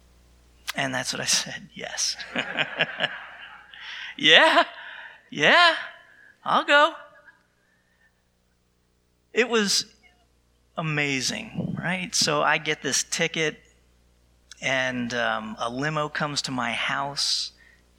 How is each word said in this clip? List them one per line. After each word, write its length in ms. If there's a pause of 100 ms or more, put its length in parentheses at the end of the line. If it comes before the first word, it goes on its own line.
(760)
And 200
that's 160
what 80
I 60
said, 480
yes. 420 (180)
<laughs> 1800
"Yeah, 460 (680)
yeah, 460 (680)
I'll 180
go." 300 (2500)
It 160
was 360 (920)
amazing, 1000
right? 380
So 260
I 180
get 220
this 220
ticket, 560 (1000)
and, 520
um, 460
a 100
limo 400
comes 340
to 80
my 200
house, 800 (480)